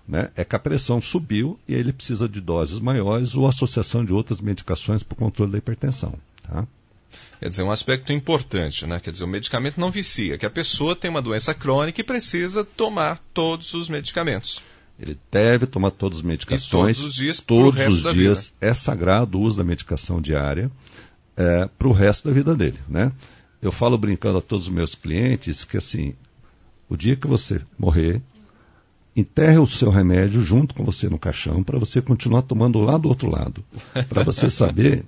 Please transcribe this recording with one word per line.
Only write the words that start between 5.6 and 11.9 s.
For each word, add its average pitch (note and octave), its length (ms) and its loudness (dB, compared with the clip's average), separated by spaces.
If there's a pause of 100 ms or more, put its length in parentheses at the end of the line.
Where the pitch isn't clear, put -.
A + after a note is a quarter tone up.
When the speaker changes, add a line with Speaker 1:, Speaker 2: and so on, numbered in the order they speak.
Speaker 1:
tá? D#2+ 240 -6 (720)
Speaker 2:
Quer - 80 -6
dizer, F#2+ 160 -6
um G2+ 80 -2
aspecto C3 400 -4
importante, B2 760 -4
né? F2 140 -6
Quer - 100 -10
dizer, F2 140 -8
o F2+ 40 -6
medicamento A#2+ 520 -6
não F3+ 100 -2
vicia, F3+ 480 -4
que - 80 -6
a - 40 -4
pessoa E3 440 -2
tem F3 160 -8
uma D#3 100 -4
doença A2+ 320 -4
crônica C#3+ 480 -2